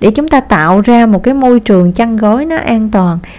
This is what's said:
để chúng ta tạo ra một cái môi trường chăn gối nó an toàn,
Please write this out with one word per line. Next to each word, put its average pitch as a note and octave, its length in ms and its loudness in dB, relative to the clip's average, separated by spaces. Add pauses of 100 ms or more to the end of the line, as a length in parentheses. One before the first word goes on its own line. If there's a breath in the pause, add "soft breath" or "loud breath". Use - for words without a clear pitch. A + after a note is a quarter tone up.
để G#3+ 100 2
chúng C#4+ 180 -2
ta C#4+ 120 2
tạo F#3 400 0
ra A#3 260 2
một G#3 160 0
cái C4 120 0
môi B3+ 260 2
trường F3+ 320 2
chăn A3+ 240 -2
gối A3 280 0
nó D#4+ 120 -4
an A3 340 -2
toàn, F3+ 280 0 (200 loud breath)